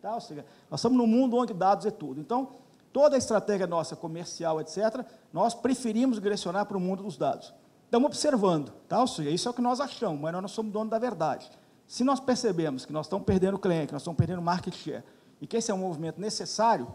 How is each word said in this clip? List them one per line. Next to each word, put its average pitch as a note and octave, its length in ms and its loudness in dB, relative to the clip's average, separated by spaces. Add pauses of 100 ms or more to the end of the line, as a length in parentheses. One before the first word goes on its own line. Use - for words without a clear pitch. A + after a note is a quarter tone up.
Tá? G#3 140 -4
Ou A#3+ 60 -6
seja, D3+ 220 -12 (260)
nós D3 100 -4
estamos B3 180 4
num A#3+ 80 4
mundo A#3+ 320 4
onde A#3+ 160 0
dados F#3+ 320 2
é G#3 60 0
tudo. C#3+ 280 -10
Então, B3 340 -4 (380)
toda C#4 240 6
a B3+ 40 6
estratégia G#3 480 0
nossa, E3 280 -2
comercial, E3 640 -4
et D#3 80 -6
cetera, A3 380 -2 (260)
nós G#3+ 220 2
preferimos A#3+ 680 0
direcionar G3+ 460 -2
para G3+ 100 -8
o F#3+ 40 0
mundo F#3 240 -2
dos G3+ 140 -10
dados. - 360 -2 (320)
Estamos A#3+ 200 4
observando, G3 680 2 (160)
tá? G3+ 140 2
Ou B3+ 60 4
seja, D3+ 220 -4
isso F3 200 0
é - 20 -6
o - 20 -8
que - 80 -4
nós B3 200 0
achamos, G3+ 400 -4
mas D#3+ 100 -4
nós F3+ 100 -4
não G3 60 -8
somos A3 240 -6
dono G#3+ 180 -2
da A3 80 0
verdade. E3 540 -2 (340)
Se - 200 -2
nós C4+ 160 2
percebemos E3 640 0
que - 80 -12
nós D3+ 120 -4
estamos G3 200 -4
perdendo F#3+ 340 4
cliente, E3 280 0
que - 60 -10
nós C#3+ 80 -6
estamos E3+ 160 -6
perdendo F3 240 2
market F3 320 -2
share, B2 300 -10 (380)
e D3 40 -12
que A3+ 120 -2
esse A3+ 140 -2
é - 20 2
um F#3+ 40 -2
movimento E3 420 -4
necessário G#3 760 0